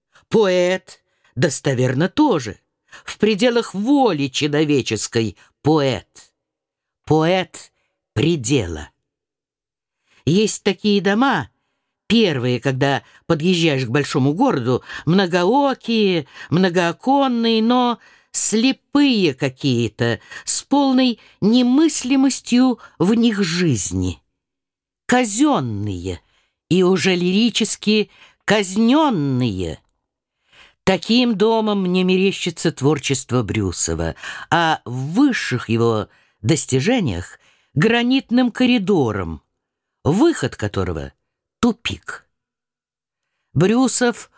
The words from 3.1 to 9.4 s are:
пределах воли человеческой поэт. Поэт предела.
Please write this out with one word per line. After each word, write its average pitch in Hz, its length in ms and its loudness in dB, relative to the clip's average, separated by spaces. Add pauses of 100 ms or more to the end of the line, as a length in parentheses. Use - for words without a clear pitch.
пределах 220 560 0
воли 208 540 0
человеческой 135 1080 -2 (260)
поэт. 139 680 -2 (720)
Поэт 165 680 -2 (420)
предела. 110 720 -2 (1400)